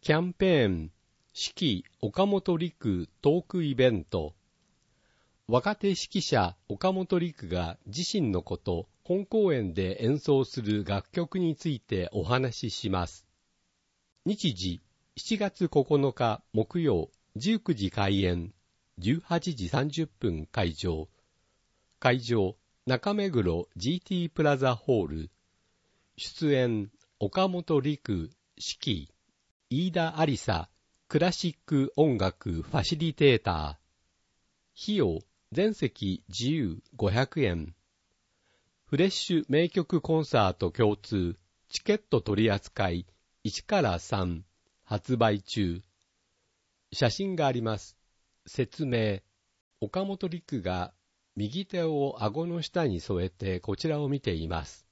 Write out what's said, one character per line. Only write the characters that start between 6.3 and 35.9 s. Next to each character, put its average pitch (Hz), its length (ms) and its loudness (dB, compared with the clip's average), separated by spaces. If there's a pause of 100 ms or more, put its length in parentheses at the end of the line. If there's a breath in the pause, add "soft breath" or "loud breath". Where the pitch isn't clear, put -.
岡 185 240 0
本 185 260 0
陸 165 300 -4
が 85 280 -2 (100)
自 123 240 -8
身 151 200 2
の 90 120 0
こ 90 140 -6
と、 85 320 -4 (140)
本 190 240 -2
公 208 260 4
演 104 220 0
で 95 280 -2
演 131 160 2
奏 135 260 2
す - 180 -6
る 104 220 0
楽 98 260 -4
曲 175 280 -4
に 170 160 0
つ - 140 -6
い 131 120 -4
て 92 320 -2
お 95 120 -2
話 123 460 0
し - 60 -8
し 101 140 -4
ま 90 160 2
す。 - 200 -16 (1000)
日 180 300 0
時、 90 260 -4 (360)
七 - 200 -4
月 196 320 -2
九 139 160 4 (280)
日 113 300 0 (100)
木 113 280 0
曜、 104 300 2 (260)
十 196 240 0
九 170 140 0
時 98 160 -2
開 98 340 2
演、 90 300 -2 (440)
十 117 220 0
八 170 340 -2
時 95 140 -4
三 147 220 0
十 156 160 -4
分 80 400 -4
会 90 260 -2
場。 78 360 -4 (920)
会 127 200 2
場、 113 360 0 (300)
中 127 280 0
目 202 160 -2
黒 90 460 0
ジ 139 280 -2
ー - 20 -20
テ 190 80 -4
ィ 175 120 0
ー - 40 -6
プ - 120 -2
ラ 143 140 4
ザ 131 180 2
ホ 113 300 0
ー - 20 -4
ル。 78 240 -6 (880)
出 - 360 -2
演、 117 380 2 (280)
岡 185 300 0
本 175 320 2
陸、 110 500 -2 (260)
指 - 520 -6
揮、 - 0 - (640)
飯 165 220 0
田 160 340 0
有 135 100 0
沙、 82 320 -4 (400)
ク 151 100 0
ラ 175 140 2
シ - 160 -4
ッ 156 160 -6
ク 139 320 0
音 143 220 4
楽 90 440 -2
フ - 0 - (100)
ァ 147 100 0
シ - 140 -2
リ 156 180 -2
テ 135 240 6
ー - 40 -2
タ 76 360 -4 (1000)
ー。 - 60 -16
費 214 140 -2
用、 92 240 2 (320)
全 208 220 2
席 101 540 -4